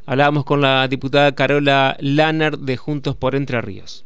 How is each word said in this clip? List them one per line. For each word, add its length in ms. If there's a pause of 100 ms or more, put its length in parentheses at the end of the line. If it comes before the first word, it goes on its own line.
Hablábamos 380
con 160
la 260
diputada 480
Carola 640
Lanner 580
de 180
Juntos 400
por 200
Entre 260
Ríos. 440